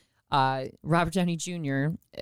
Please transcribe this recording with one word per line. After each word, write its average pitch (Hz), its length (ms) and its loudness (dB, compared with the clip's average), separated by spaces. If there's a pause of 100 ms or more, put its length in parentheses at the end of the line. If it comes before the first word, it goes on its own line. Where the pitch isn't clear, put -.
(320)
uh, 131 340 2 (180)
Robert 165 300 2
Downey 175 240 2
Junior, 151 580 -2 (260)